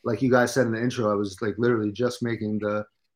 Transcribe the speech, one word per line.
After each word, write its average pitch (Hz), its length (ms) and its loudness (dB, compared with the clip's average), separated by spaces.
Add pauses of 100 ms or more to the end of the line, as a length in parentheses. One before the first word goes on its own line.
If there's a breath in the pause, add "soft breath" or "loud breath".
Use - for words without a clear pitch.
like 117 180 -2
you 127 100 2
guys 123 220 4
said 123 140 2
in 113 60 -2
the 113 80 -4
intro, 120 300 0
I 101 40 2
was, 101 260 -4
like, 104 160 -2
literally 110 340 2
just 123 320 -4
making 107 360 -4
the 104 260 -2 (300)